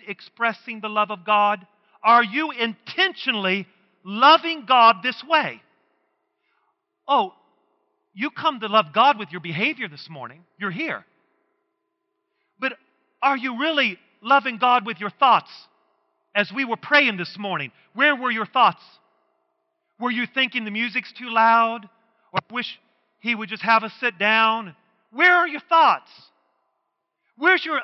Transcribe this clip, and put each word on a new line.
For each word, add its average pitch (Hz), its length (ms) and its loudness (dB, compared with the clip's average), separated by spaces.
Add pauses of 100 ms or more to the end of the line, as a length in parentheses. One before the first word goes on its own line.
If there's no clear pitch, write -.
expressing 226 720 -8
the 214 80 -10
love 214 240 -2
of 180 140 -12
God? 208 420 0 (340)
Are 233 220 6
you 285 280 -4
intentionally 226 1160 -4 (380)
loving 294 600 4
God 226 380 6
this 254 240 -6
way? 233 340 -2 (1400)
Oh, 226 280 0 (800)
you 233 160 -8
come 285 320 -4
to 220 60 -6
love 196 260 0
God 240 260 4
with 165 140 -12
your 180 80 -12
behavior 202 480 -6
this 147 200 -20
morning. 143 360 -18 (120)
You're 190 140 -8
here. 185 340 -10 (1500)
But 247 200 -6 (440)
are 269 140 2
you 247 240 -8
really 277 400 -2 (220)
loving 254 380 0
God 247 260 2
with 196 160 -10
your 208 80 -6
thoughts? 233 420 2 (840)
As 202 160 -2
we 262 140 -6
were 233 120 -6
praying 277 400 0
this 175 200 -10
morning, 175 340 -6 (220)
where 285 220 2
were 247 160 -4
your 220 160 -4
thoughts? 220 340 2 (1160)
Were 240 100 -2
you 233 160 -2
thinking 254 400 -4
the 208 60 -8
music's 226 420 -6
too 247 160 -16
loud? 226 580 2 (440)
Or, 185 80 -6
"I - 140 -12
wish - 260 -8 (400)
he 226 160 -4
would 208 140 -10
just 208 120 -12
have 220 220 2
us 220 160 -10
sit 233 180 -4
down"? 220 580 0 (360)
Where 349 240 4
are 349 120 2
your 294 140 -12
thoughts? 285 720 0 (1040)
Where's 339 280 2
your 302 200 -4